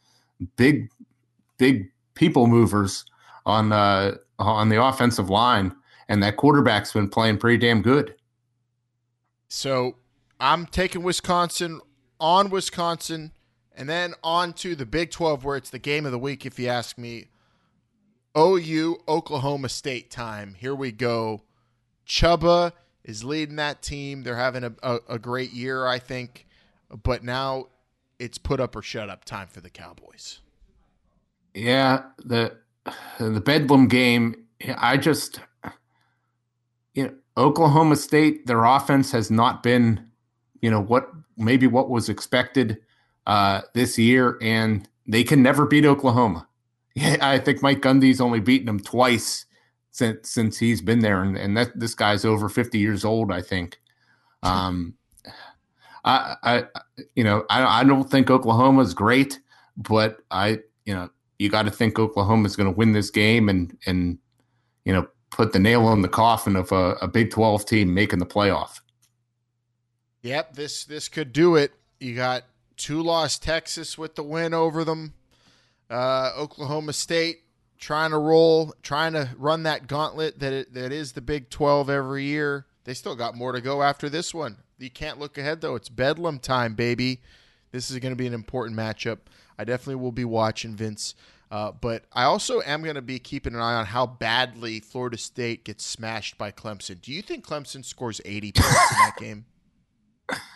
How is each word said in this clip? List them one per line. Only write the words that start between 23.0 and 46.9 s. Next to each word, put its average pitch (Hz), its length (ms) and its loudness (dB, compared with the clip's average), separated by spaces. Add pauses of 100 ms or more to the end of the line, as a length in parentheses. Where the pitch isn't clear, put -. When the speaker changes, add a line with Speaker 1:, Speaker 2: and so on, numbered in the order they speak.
Speaker 2:
is 107 200 -14
leading 151 320 -8
that 147 260 -6
team. 139 400 -10
They're 123 140 -8
having 123 280 -4
a, 117 80 -8 (100)
a, 120 160 -4 (120)
a 120 80 -8
great 123 340 -8
year, 131 340 -6
I 127 120 -2
think, 123 480 -14 (560)
but 123 200 -4
now 131 440 -6 (520)
it's 123 200 -14
put 135 200 -4
up 123 160 -4
or 107 60 -10
shut 104 300 -12
up - 160 -20
time 98 220 -14
for - 120 -20
the 87 80 -20
Cowboys. - 720 -20 (1120)
Speaker 1:
Yeah, 131 520 2 (200)
the, 117 320 -2 (640)
the 110 240 -2
Bedlam 139 460 6
game, 120 580 2 (320)
I 123 180 2
just, - 440 0 (1500)
you 135 100 -2
know, - 100 -8 (220)
Oklahoma 151 600 6
State, 151 500 2
their 113 180 2
offense 135 480 4
has 110 180 -2
not 117 320 2
been, 120 460 2 (540)
you 117 80 2
know, 107 100 2
what, 113 300 0 (260)
maybe 123 300 4
what 127 240 2
was 117 180 -2
expected, 123 720 -2 (480)
uh, 98 340 2 (140)
this 120 240 0
year, 120 420 4
and 110 480 -2 (180)
they 110 160 2
can 139 200 4
never 139 240 4
beat 147 180 6
Oklahoma. 123 680 2
<laughs> - 40 -20 (380)